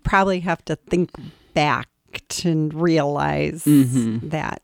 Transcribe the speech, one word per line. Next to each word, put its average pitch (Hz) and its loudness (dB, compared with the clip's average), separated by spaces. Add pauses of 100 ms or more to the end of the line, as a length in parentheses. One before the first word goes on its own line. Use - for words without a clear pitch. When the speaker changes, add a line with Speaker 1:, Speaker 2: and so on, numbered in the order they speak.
Speaker 1:
probably 196 2
have 170 -4
to 156 -4
think - -2 (440)
back 147 0 (400)
to 156 -2
realize 147 0
Speaker 2:
Mm-hmm. 127 2
Speaker 1:
that - -6